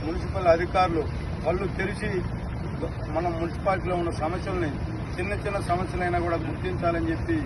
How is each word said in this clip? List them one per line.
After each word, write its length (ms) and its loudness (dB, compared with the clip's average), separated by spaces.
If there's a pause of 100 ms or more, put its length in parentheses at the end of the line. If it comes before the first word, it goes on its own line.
మున్సిపల్ 500 2
అధికారులు 500 4 (400)
కళ్ళు 220 2 (120)
తెరిచి 340 -2 (1040)
మన 100 2 (140)
మున్సిపాలిటీలో 640 0
ఉన్న 80 0 (120)
సమస్యల్ని, 500 0 (440)
చిన్న 160 -2 (120)
చిన్న 140 0 (120)
సమస్యలైనా 560 2
కూడా 100 2 (100)
గుర్తించాలని 680 0
చెప్పి 340 0